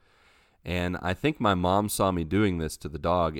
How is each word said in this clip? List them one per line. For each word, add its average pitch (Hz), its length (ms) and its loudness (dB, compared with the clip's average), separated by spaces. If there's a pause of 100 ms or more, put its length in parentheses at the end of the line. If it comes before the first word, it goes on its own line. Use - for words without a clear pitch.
(640)
And 90 360 -4
I 90 140 -2
think 151 260 -2
my 104 140 4
mom 92 340 2
saw 101 220 0
me 87 140 -2
doing 92 340 2
this 80 200 -6
to - 100 -12
the 76 100 -10
dog 85 420 0